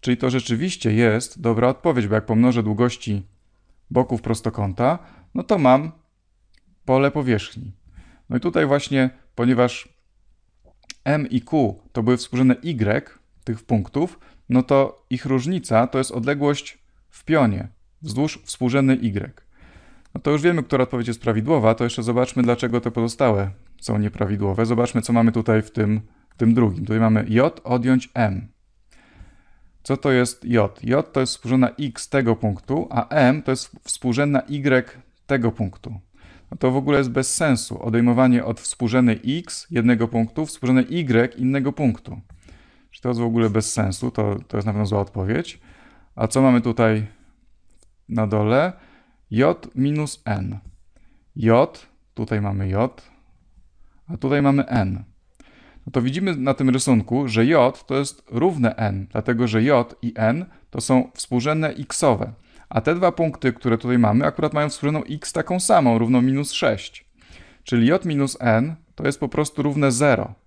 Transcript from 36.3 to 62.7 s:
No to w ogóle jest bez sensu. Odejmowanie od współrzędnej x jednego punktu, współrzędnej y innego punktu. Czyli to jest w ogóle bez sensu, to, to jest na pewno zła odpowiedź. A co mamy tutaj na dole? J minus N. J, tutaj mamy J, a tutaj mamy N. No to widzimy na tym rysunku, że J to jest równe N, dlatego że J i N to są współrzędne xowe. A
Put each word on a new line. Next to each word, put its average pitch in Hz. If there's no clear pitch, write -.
No -
to 127
w 131
ogóle 143
jest 131
bez 135
sensu. -
Odejmowanie 120
od 117
współrzędnej 120
x -
jednego 120
punktu, 117
współrzędnej 131
y 127
innego 135
punktu. -
Czyli -
to 123
jest 117
w -
ogóle 113
bez 107
sensu, 107
to, 104
to 110
jest 101
na 107
pewno 104
zła 101
odpowiedź. 104
A 113
co 131
mamy 127
tutaj 110
na 110
dole? 110
J 135
minus 147
N. 98
J, 113
tutaj 110
mamy 98
J, 107
a 87
tutaj 139
mamy 139
N. 98
No 131
to 131
widzimy 165
na 135
tym 131
rysunku, 127
że 113
J 135
to 131
jest 143
równe 135
N, 98
dlatego 120
że 110
J 123
i 117
N 117
to 117
są 127
współrzędne 151
xowe. 113
A 113